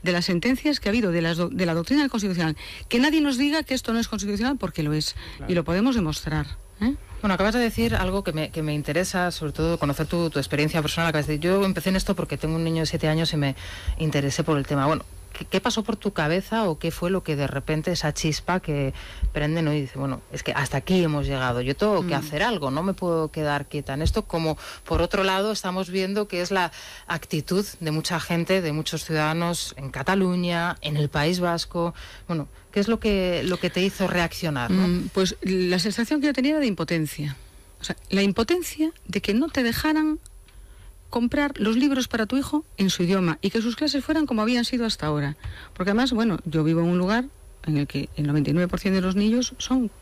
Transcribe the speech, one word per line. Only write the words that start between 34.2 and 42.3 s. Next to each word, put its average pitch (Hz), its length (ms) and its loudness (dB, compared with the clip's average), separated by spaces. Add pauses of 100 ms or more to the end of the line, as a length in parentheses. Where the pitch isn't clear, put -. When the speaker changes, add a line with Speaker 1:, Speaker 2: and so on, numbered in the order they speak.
Speaker 2:
no? 185 180 4
Speaker 1:
Mm, 175 260 0
pues 185 280 2
la 185 380 2
sensación 233 400 0
que 285 80 2
yo 285 60 2
tenía 269 180 2
era 311 80 2
de 269 80 2
impotencia. 156 720 -2 (420)
O - 60 -12
sea, - 100 -4 (140)
la 196 120 2
impotencia 311 680 2 (160)
de 180 140 -4
que 202 120 0
no 277 140 4
te 269 160 0
dejaran 311 560 2 (880)
comprar 277 480 0
los 220 200 2
libros 262 320 2
para 220 160 0
tu 254 100 -2